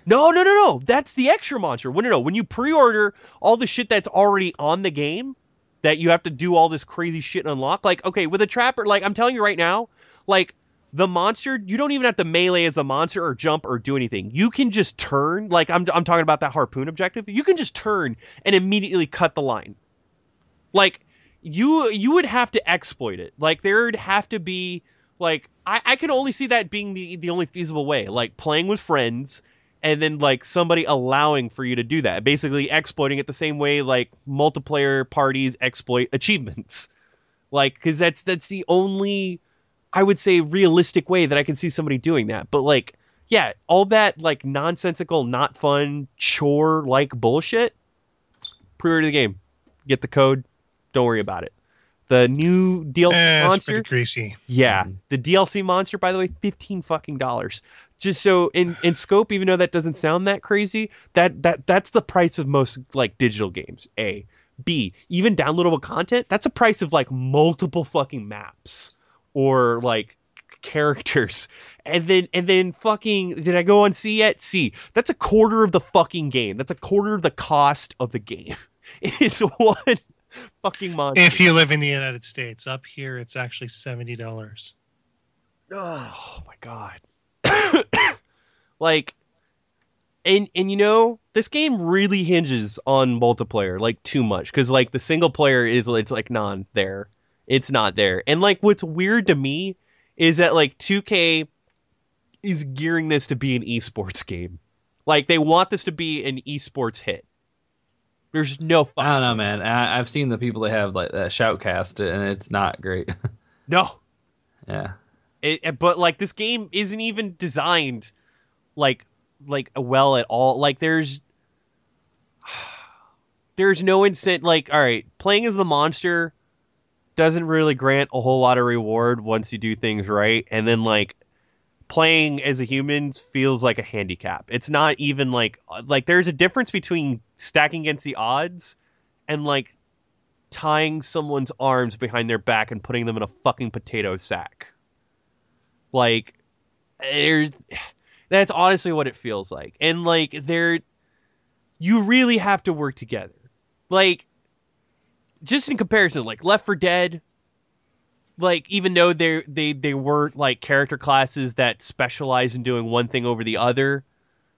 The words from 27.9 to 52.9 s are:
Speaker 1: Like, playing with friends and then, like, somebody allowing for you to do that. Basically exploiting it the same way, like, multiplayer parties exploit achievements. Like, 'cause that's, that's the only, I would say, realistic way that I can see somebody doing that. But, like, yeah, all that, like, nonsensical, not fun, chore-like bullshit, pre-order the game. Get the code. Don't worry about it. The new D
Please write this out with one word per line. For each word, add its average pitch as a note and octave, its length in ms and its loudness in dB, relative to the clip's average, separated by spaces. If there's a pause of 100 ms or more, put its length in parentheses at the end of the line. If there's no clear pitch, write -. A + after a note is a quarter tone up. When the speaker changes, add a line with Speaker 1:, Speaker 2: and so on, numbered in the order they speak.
Speaker 1:
Like, A2 300 -4
playing D#3+ 300 0
with G#3 120 -2
friends C3 640 -2 (400)
and D3+ 180 0
then, D3+ 160 -2
like, C#3 260 2
somebody E3+ 420 0
allowing C3+ 640 0
for C3+ 140 -12
you B2 120 -2
to A#2+ 80 -2
do C#3+ 180 -2
that. G2+ 220 -2
Basically C#3+ 480 0
exploiting C#3+ 480 -2
it C#3 80 -6
the C#3+ 60 -12
same D3+ 260 -6
way, C#3+ 240 0
like, B2+ 260 0 (180)
multiplayer C#3 800 0
parties C3+ 540 0
exploit B2 520 -2
achievements. C3+ 760 -4 (640)
Like, C#3 280 0
'cause D#3+ 200 -2
that's, E3+ 240 0
that's F#3 240 -6
the G3 200 -10
only, G3 720 0 (540)
I F#3+ 100 4
would G3 160 4
say, F3+ 220 4
realistic E3+ 680 4
way F3+ 160 4
that C#3+ 120 2
I D3 60 2
can D3+ 120 -2
see E3+ 140 -4
somebody C#3+ 280 -4
doing C3 300 0
that. G#2+ 240 -8
But, C#3+ 100 2
like, C3+ 340 2 (320)
yeah, D#3 260 2 (140)
all F#3 180 6
that, G3+ 360 2
like, D#3+ 240 -2
nonsensical, D#3+ 800 -2
not B2 340 -2
fun, C#3+ 500 0 (100)
chore-like D3 920 0
bullshit, C3+ 640 0 (1040)
pre-order E3 280 2
the D3+ 60 0
game. A#2+ 280 0 (480)
Get C3+ 140 0
the B2+ 60 -10
code. C3+ 360 4 (500)
Don't B2+ 120 2
worry A#2 140 2
about F#2+ 240 -6
it. - 100 -14 (540)
The B2 200 6
new F3 580 2
D D3+ 180 2